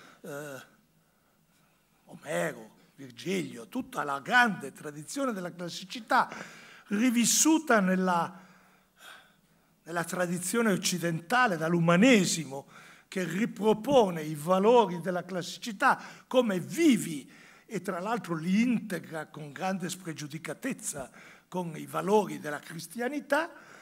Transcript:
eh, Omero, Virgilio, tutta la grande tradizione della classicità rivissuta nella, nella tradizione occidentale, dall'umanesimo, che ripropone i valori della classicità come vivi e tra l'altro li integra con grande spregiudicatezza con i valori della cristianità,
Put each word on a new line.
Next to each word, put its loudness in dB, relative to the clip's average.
eh, -12
Omero, -6
Virgilio, -8
tutta -6
la -4
grande 2
tradizione -6
della -8
classicità -2
rivissuta 4
nella, 0
nella -4
tradizione -2
occidentale, 0
dall'umanesimo, 4
che -4
ripropone 2
i -6
valori 4
della -4
classicità -2
come 2
vivi 2
e -8
tra -6
l'altro -4
li 2
integra -4
con -14
grande -4
spregiudicatezza -10
con -8
i -12
valori 0
della -8
cristianità, -6